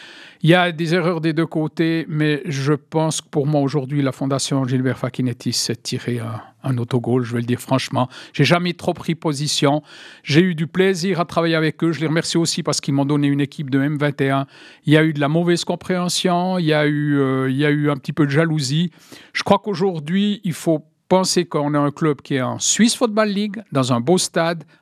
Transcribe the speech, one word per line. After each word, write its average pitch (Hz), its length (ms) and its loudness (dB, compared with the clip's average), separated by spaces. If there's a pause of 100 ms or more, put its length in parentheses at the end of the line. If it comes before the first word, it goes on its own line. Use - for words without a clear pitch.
(420)
Il 156 80 4
y 175 60 8
a 180 160 2
des 160 240 -2
erreurs 170 260 0
des 160 120 0
deux 160 120 0
côtés, 165 600 -2
mais 151 380 0
je 139 280 0
pense 156 480 -2
que - 80 -14
pour 143 160 0
moi 147 160 2
aujourd'hui, 139 400 -2
la 131 100 2
Fondation 135 540 -2
Gilbert 127 320 0
Facchinetti 127 560 -4
s'est - 220 -4
tirée 120 440 -6
un, 113 220 -10 (220)
un 131 140 -2
autogol, 120 460 0
je 113 100 -10
vais 120 80 -2
le 117 40 -4
dire 120 140 -2
franchement. 127 480 -2 (260)
J'ai 143 120 2
jamais 175 280 2
trop 175 200 -4
pris 160 220 -6
position. 147 680 0 (400)
J'ai 147 180 4
eu 185 140 4
du 160 100 -2
plaisir 185 540 0
à 175 60 -2
travailler 165 300 0
avec 160 280 -2
eux. 165 80 2
Je 139 80 -4
les 156 80 -2
remercie 160 300 0
aussi 170 260 -2
parce 147 180 -4
qu'ils 139 140 -2
m'ont 139 100 2
donné 143 220 0
une 143 140 0
équipe 143 280 -6
de 135 120 2
M 147 160 -2
vingt 143 240 -2
et 139 100 0
un. 135 160 -2 (380)
Il 147 80 4
y 156 40 8
a 156 60 6
eu 160 100 2
de 147 60 -4
la 143 80 0
mauvaise 170 380 0
compréhension, 180 920 -2
il 175 80 0
y 151 80 4
a 151 140 2
eu, 147 320 0
euh, 131 320 0
il 131 60 -2
y 147 80 2
a 147 40 4
eu 147 220 2
un 143 60 0
petit 143 160 -8
peu 151 120 2
de 143 60 0
jalousie. 156 600 0 (420)
Je - 100 -4
crois 202 160 4
qu'aujourd'hui, 190 840 -2
il 165 100 -2
faut 160 340 -2 (200)
Pensez 180 380 2
qu'on 147 300 -2
a 147 40 2
un 143 120 0
club 147 300 -2
qui - 140 -4
est 127 60 0
en 120 160 -4
Swiss - 380 2
Football 220 340 0
League, 208 320 -4 (100)
dans 131 220 0
un 120 60 2
beau 160 180 2
stade, 170 460 -2 (180)